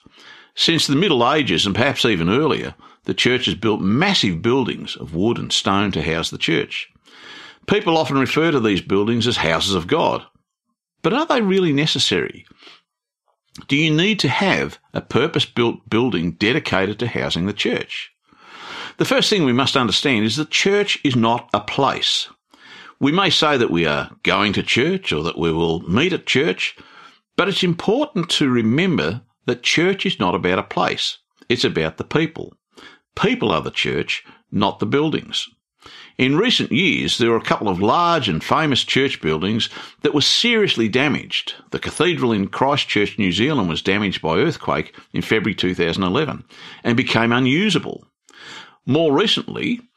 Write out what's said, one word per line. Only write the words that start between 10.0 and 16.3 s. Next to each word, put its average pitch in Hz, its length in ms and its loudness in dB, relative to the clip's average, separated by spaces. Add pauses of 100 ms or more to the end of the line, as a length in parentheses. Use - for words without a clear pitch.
But 170 100 0
are 302 140 0
they 262 160 2
really 185 280 2
necessary? 135 760 0 (1200)
Do 139 80 0
you 151 200 2
need 196 260 2
to 151 60 2
have 120 520 -2 (120)
a - 100 -6
purpose-built - 840 -2
building 104 440 0